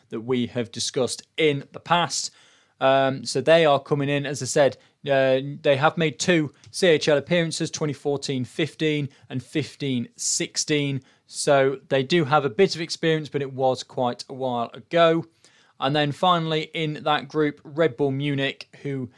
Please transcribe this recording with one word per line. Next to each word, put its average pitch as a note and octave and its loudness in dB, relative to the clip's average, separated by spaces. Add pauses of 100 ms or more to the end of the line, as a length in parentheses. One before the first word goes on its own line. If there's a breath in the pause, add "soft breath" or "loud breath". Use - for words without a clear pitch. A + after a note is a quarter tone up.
that A#2 -8
we A#2+ -2
have A#2+ -6
discussed - -4 (140)
in D3 0
the - -16
past. - -2 (500 soft breath)
Um, C3+ 2
so - -4
they D#3+ 6
are C#3 4
coming C#3+ -2
in, C#3+ -2
as C#3+ -6
I B2+ -8
said, C3+ 2 (300 soft breath)
uh, C3+ 2 (200)
they C#3+ 4
have D#3 2
made D#3 -2
two D#3+ 2 (160 soft breath)
C - 0
H D#3 4
L D3 4
appearances, E3 -2
twenty D3+ -4
fourteen C#3 -4
fifteen D3+ -2 (200 soft breath)
and B2+ -8
fifteen C3 -4
sixteen. C#3+ -4 (240 soft breath)
So C#3 2 (100)
they C3+ 0
do E3 2
have C#3 2
a C#3 0
bit E3+ 2
of D#3 -8
experience, D#3+ -2
but C#3+ -6
it C3+ -8
was C3 0
quite B2 -4
a - -12
while B2 -4
ago. E3 2 (520 soft breath)
And C#3 0
then D3 2
finally D#3+ 0
in D#3 -4
that D3 -2
group, D3+ -2
Red D#3 -2
Bull C#3+ 0
Munich, C#3 -4 (140)
who C3+ -6